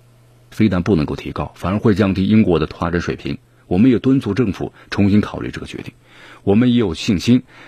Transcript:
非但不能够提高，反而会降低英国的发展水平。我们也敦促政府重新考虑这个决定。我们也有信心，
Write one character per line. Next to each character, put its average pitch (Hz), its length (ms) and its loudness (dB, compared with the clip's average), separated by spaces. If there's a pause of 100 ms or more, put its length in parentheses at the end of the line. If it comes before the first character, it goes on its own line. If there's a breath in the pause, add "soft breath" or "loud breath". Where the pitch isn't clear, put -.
(520)
非 110 180 2
但 90 140 -2
不 104 120 2
能 76 120 0
够 71 80 -6
提 69 160 -12
高， 76 240 -8
反 87 180 -4
而 104 60 -2
会 107 160 2
降 95 180 0
低 95 140 -2
英 107 160 4
国 87 160 2
的 78 80 -2
发 85 240 -6
展 85 100 -2
水 - 140 -6
平。 - 240 -8 (260 soft breath)
我 90 120 -2
们 123 140 6
也 104 80 2
敦 135 220 2
促 101 120 -4
政 98 200 -2
府 - 180 -8 (180 soft breath)
重 101 200 2
新 104 100 4
考 - 200 -6
虑 62 120 -8
这 - 80 -12
个 - 60 -14
决 - 140 -14
定。 - 120 -14 (520 loud breath)
我 98 120 2
们 123 160 4
也 120 80 2
有 95 140 0
信 90 260 -2
心， 123 240 2 (240 loud breath)